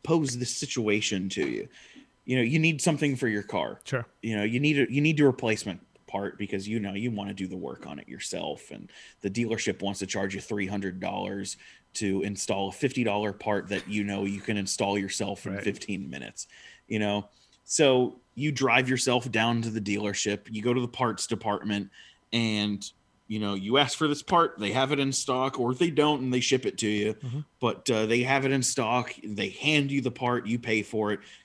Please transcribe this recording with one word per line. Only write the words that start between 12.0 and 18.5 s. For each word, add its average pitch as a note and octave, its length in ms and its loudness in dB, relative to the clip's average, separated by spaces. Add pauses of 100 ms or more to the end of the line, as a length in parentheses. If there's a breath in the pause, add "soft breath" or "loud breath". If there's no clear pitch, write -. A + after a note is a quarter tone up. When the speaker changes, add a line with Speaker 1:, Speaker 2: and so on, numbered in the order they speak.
Speaker 1:
install G2 460 -2
a - 20 -8
fifty B2+ 320 0
dollar G#2 280 0
part F#2+ 380 -2
that, G2 180 -4
you G#2 160 0
know, G2+ 220 -2
you G2 160 -2
can G#2+ 160 -2
install G2 400 0
yourself G2 480 -4
in F#2+ 80 -6
Speaker 2:
Right. G2 100 -6
Speaker 1:
fifteen F#2+ 460 -4
minutes, C2 380 -12 (400 loud breath)
you A2 120 -2
know? G#2 300 0 (340 soft breath)
So B2+ 560 4 (200)
you D3 120 0